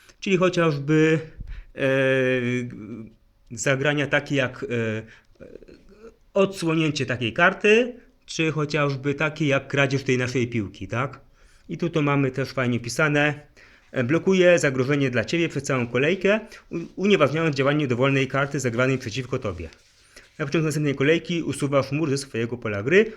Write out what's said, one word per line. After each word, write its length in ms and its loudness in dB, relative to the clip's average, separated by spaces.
Czyli 180 0
chociażby, 840 2
e, 40 -10
zagrania 560 0
takie 280 -2
jak, 340 -2
e, 340 -2
odsłonięcie 720 0
takiej 280 -4
karty, 600 4
czy 260 -2
chociażby 640 -2
takie 340 -2
jak 200 2
kradzież 360 0
tej 140 2
naszej 300 0
piłki, 400 -6
tak? 340 -6
I 80 -8
tu 120 -4
to 120 -2
mamy 300 2
też 180 -4
fajnie 300 -2
wpisane. 600 0
E, 120 -2
blokuje 560 4
zagrożenie 500 0
dla 160 0
ciebie 240 0
przez 140 -6
całą 240 -2
kolejkę, 520 0
u-, 80 -6
unieważniając 600 2
działanie 320 2
dowolnej 400 2
karty 320 -2
zagranej 380 0
przeciwko 420 -6
tobie. 300 -8
Na 60 -4
początku 200 0
następnej 300 0
kolejki 480 0
usuwasz 480 0
mur 180 -2
ze 80 0
swojego 400 -4
pola 260 -6
gry, 340 4